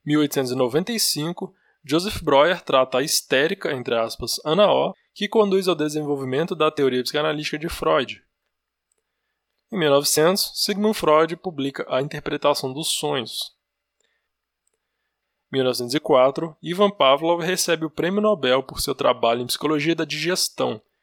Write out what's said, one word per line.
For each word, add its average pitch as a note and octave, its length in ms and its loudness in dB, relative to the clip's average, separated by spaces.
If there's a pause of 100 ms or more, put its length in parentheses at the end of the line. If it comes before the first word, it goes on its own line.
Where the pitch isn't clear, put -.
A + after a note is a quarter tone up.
Mil D3+ 160 2
oitocentos C#3 320 0
e - 20 -4
noventa C3 380 0
e A3 80 -2
cinco, D#3+ 540 -4 (280)
Joseph E3+ 400 -2
Breuer D3+ 380 4
trata C3 380 0
a C3 40 2
histérica, D3+ 720 0
entre B2 220 -4
aspas, A2+ 500 -4
Ana F3 260 4
O, C#3 220 0 (220)
que G#3 120 -6
conduz G3 420 2
ao F3 60 2
desenvolvimento D3 800 -2
da D#3 160 2
teoria B2+ 320 0
psicanalítica D3+ 560 -4
de E3 120 -8
Freud. D#3 520 -2 (1500)
Em G#3 60 -6
mil D#3 100 2
e - 20 4
novecentos, D3+ 640 2
Sigmund G#3 440 0
Freud D#3+ 380 4
publica - 520 -6
A C3+ 140 0
Interpretação D3 720 -2
dos D#3+ 140 -6
Sonhos. - 680 -6 (1900)
Em C3+ 80 -6
mil C3 60 2
novecentos B2 280 -2
e D3+ 80 0
quatro, C#3 640 2
Ivan F3+ 260 2
Pavlov E3 540 2
recebe E3 420 -2
o D#3 60 -4
Prêmio F#3+ 320 -2
Nobel C3+ 400 2
por - 180 -10
seu C#3 140 -4
trabalho A#2+ 480 2
em B2 40 -8
psicologia D3+ 480 -2
da D#3+ 100 -2
digestão, D3 760 -4 (220)